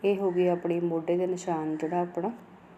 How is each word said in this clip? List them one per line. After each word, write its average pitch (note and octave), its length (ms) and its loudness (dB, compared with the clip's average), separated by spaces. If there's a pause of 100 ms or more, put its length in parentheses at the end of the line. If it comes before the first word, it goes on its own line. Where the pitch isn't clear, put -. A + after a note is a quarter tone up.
ਇਹ G3 160 2
ਹੋ G3 120 2
ਗਈ F3+ 160 4
ਆਪਣੀ F3 340 0
ਮੋਢੇ E3+ 360 0
ਦੇ F3+ 100 2
ਨਿਸ਼ਾਨ D#3+ 500 -2
ਜਿਹੜਾ E3+ 240 0
ਆਪਣਾ F3 300 -4 (460)